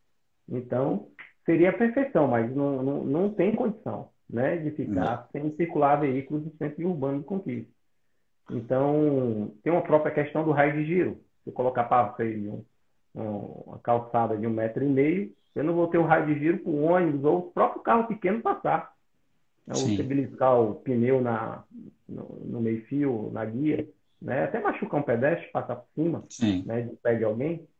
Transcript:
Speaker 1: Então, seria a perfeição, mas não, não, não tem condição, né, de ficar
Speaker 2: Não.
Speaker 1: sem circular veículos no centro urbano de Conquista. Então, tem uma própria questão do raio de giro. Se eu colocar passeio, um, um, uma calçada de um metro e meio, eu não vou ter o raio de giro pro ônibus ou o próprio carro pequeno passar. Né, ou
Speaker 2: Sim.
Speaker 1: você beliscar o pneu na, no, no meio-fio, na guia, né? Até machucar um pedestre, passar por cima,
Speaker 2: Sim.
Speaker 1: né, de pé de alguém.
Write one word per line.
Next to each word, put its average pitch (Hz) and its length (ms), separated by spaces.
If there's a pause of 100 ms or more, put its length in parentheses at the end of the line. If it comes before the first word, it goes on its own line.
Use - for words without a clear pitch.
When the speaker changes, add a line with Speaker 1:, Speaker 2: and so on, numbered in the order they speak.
(460)
Speaker 1:
Então, 127 600 (380)
seria 170 240
a 180 80
perfeição, 233 500
mas 120 260
não, 139 280
não, 139 220
não 170 260
tem 214 240
condição, 202 560 (180)
né, 143 300
de 151 140
ficar 113 600
Speaker 2:
Não. 147 100
Speaker 1:
sem 151 140
circular 147 400
veículos 147 480
no 156 140
centro 156 280
urbano 139 340
de 139 40
Conquista. 131 540 (720)
Então, 131 1000 (100)
tem 151 80
uma 170 120
própria 151 280
questão 151 320
do 160 100
raio 147 200
de 151 140
giro. 165 340 (240)
Se - 60
eu - 20
colocar 123 320
passeio, 113 800 (500)
um, 107 60
um, 107 180 (280)
uma - 120
calçada 117 600
de 110 80
um 113 40
metro 113 320
e 143 60
meio, 151 460 (200)
eu 123 80
não 170 120
vou 170 140
ter 170 100
o 160 80
raio 160 200
de 147 120
giro 165 200
pro 170 160
ônibus 151 500
ou 170 140
o 180 140
próprio - 300
carro 226 240
pequeno 208 340
passar. - 540 (720)
Né, 131 80
ou - 20
Speaker 2:
Sim. 127 200
Speaker 1:
você - 60
beliscar 131 560
o 107 180
pneu 127 440
na, 113 420 (460)
no, - 340
no 120 200
meio-fio, 113 720
na 110 100
guia, 139 420 (340)
né? 131 240
Até - 140
machucar 233 400
um 135 60
pedestre, 135 480
passar 120 240
por - 180
cima, 151 360
Speaker 2:
Sim. 98 340
Speaker 1:
né, 117 180
de 117 140
pé 117 200
de 110 80
alguém. 143 440 (120)